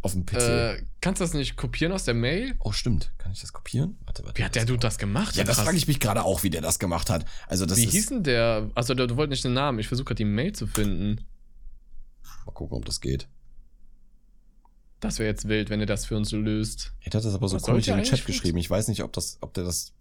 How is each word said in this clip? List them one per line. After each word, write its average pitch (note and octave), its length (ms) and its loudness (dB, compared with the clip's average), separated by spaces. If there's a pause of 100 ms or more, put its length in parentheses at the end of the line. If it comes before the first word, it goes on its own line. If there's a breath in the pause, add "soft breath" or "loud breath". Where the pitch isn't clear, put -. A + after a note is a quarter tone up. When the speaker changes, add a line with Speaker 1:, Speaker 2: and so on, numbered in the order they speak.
Speaker 1:
auf F#2+ 120 0
dem F2+ 120 0
P A#2+ 140 0
C? A#2+ 60 6
Speaker 2:
Äh, A#2 380 2 (180)
kannst F#3+ 200 2
du F3+ 40 2
das E3+ 100 -2
nicht C3+ 200 0
kopieren D3 380 0
aus F#3+ 120 -2
der A#2+ 100 4
Mail? E3+ 440 2
Speaker 1:
Oh, - 120 2
stimmt. G2+ 480 2
Kann F#2+ 120 -2
ich F#2+ 100 -6
das - 120 -10
kopieren? - 520 -2
Warte, - 200 -4
warte. - 140 -4
Speaker 2:
Wie - 40 2
hat - 120 -2
der A2+ 100 2
Dude A#2+ 140 2
das A#2+ 180 2
gemacht? A2 380 0
Speaker 1:
Ja, - 80 4
das - 140 4
Speaker 2:
Krass. - 80 4
Speaker 1:
frag F3 100 4
ich E3 120 4
mich C#3+ 120 2
gerade G#2+ 240 2
auch, F#2 180 2
wie G2 80 2
der E2 120 -2
das E2+ 180 0
gemacht E2+ 320 0
hat. E2 140 2 (220 loud breath)
Also, F#2 200 0
das G2 100 4
Speaker 2:
Wie A#2 80 6
Speaker 1:
ist A#2 60 0
Speaker 2:
hieß G#3 160 2
denn B3 160 -2
der? A#2 500 2
Also, A#2+ 220 0
du, B2+ 100 2
du A#2+ 120 0
wolltest D3 140 0
nicht C3 140 -2
den B2 80 2
Namen. C3 240 2
Ich G#2+ 100 -4
versuch B2+ 180 -2
grad A#2 120 -4
die A2 80 0
Mail A#2+ 280 0
zu - 120 -6
finden. G#2 600 -2 (1200)
Speaker 1:
Mal - 60 -12
gucken, - 220 -8
ob A#1+ 100 -6
das C2+ 160 -6
geht. C2 260 -2 (1700)
Speaker 2:
Das - 160 -2
wär A2 100 2
jetzt G#2+ 200 -2
wild, G#2+ 220 2
wenn G#2 100 0
ihr G#2+ 60 2
das G#2 200 0
für A2+ 120 -2
uns G#2+ 160 0
löst. G#2+ 680 -2
Speaker 1:
Er - 60 -16
hat - 80 -6
das A2 200 2
aber G2 140 0
so F#2 80 0
Speaker 2:
Was F#2+ 80 -2
Speaker 1:
komisch A2+ 220 4
Speaker 2:
sollte G#2 60 2
Speaker 1:
in G2 80 4
den G2+ 40 2
Chat - 160 4
Speaker 2:
eigentlich - 60 -6
Speaker 1:
geschrieben. F2 320 0
Ich F2 120 -2
weiß G2+ 200 2
nicht, G2+ 120 0
ob - 120 -6
das, - 260 -6
ob - 140 -12
der F2+ 100 -4
das - 380 -4